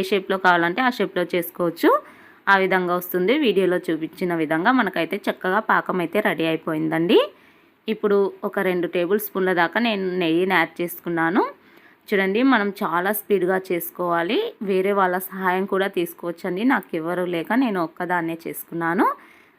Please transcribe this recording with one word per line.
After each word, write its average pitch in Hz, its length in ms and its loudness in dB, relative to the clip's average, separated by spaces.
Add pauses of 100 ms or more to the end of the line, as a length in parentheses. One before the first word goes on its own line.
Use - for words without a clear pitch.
షేప్‌లో 190 360 0
కావాలంటే 175 420 4
ఆ - 100 4
షేప్‌లో 180 260 -2 (100)
చేసుకోవచ్చు. 175 560 0 (640)
ఆ 196 120 8
విధంగా 185 360 2
వస్తుంది. 180 340 0 (120)
వీడియోలో 185 320 2 (100)
చూపించిన 160 440 -4 (100)
విధంగా 160 380 2
మనకైతే 180 380 -2 (100)
చక్కగా 196 320 -2 (100)
పాకం 185 340 0
అయితే 170 240 -2
రెడీ 165 240 0
అయిపోయిందండి. 160 680 2 (680)
ఇప్పుడు 214 300 0 (300)
ఒక 202 120 -4 (100)
రెండు 175 260 0
టేబుల్ 180 300 0
స్పూన్ల 185 260 0 (100)
దాకా 170 160 0 (100)
నేను 196 180 -2 (160)
నెయ్యిని 175 360 2
యాడ్ 165 240 2
చేసుకున్నాను. 175 600 0 (680)
చూడండి, 196 320 0 (120)
మనం 202 140 2 (140)
చాలా 175 380 0
స్పీడ్‌గా 190 380 0 (120)
చేసుకోవాలి. 175 680 -2 (300)
వేరే 190 300 0
వాళ్ళ 180 160 2 (140)
సహాయం 190 440 0
కూడా 196 140 0 (100)
తీసుకోవచ్చండి. 175 680 -6 (100)
నాకు 202 160 -2 (120)
ఎవరు 175 240 -4 (100)
లేక 165 180 -4 (100)
నేను 208 240 0
ఒక్కదాన్నే 170 580 -4
చేసుకున్నాను. 170 600 -2 (520)